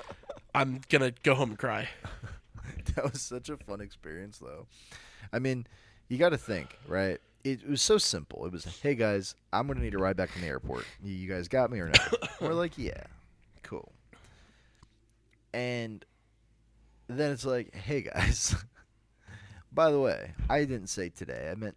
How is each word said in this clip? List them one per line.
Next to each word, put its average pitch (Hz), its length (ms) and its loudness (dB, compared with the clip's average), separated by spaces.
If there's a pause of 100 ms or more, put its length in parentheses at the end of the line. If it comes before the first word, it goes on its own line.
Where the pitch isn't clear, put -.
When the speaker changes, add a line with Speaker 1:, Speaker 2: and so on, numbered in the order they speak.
(540)
Speaker 1:
I'm 135 360 2
gonna 131 220 6 (100)
go 143 120 8
home 131 160 4
and 107 80 -8
cry." 110 360 0
Speaker 2:
<laughs> - 40 -20 (960)
That 135 180 0
was 135 100 -8
such 123 260 -8
a 147 80 -6
fun 104 240 -8
experience, 98 580 -12
though. 67 280 -14 (680)
I 120 60 0
mean, 127 280 -2 (420)
you 127 100 -2
gotta 160 200 6
think, 87 480 -4
right? 92 320 2 (240)
It, 131 200 -2
it 120 60 -10
was 139 140 0
so 214 140 8
simple. - 480 -2
It 90 80 -6
was, 85 120 -10 (180)
"Hey, 143 120 2
guys, 104 400 2 (160)
I'm 113 160 2
gonna 131 140 -2
need 113 140 -2
a 98 40 0
ride 95 200 4
back 92 100 0
from 90 140 -6
the 85 60 -4
airport. 65 360 -4 (180)
You, 98 120 -6
you 92 140 -6
guys 90 200 -4
got 123 220 4
me 117 100 -2
or 85 80 -2
not?" - 260 4 (140)
Speaker 1:
<coughs> - 140 -14
Speaker 2:
We're 160 100 0
like, 170 240 0
"Yeah, - 280 -6 (580)
cool." - 280 -12 (1600)
And 120 500 -4 (1040)
then 143 240 2
it's 135 120 -4
like, 127 300 0
"Hey, 110 280 -2
guys, - 520 2 (600)
<laughs> - 580 -20
by 160 180 8
the 147 100 6
way, 76 320 2 (160)
I 143 120 4
didn't 127 280 0
say 92 220 -2
today. 64 400 -8
I 90 60 -4
meant 107 200 -8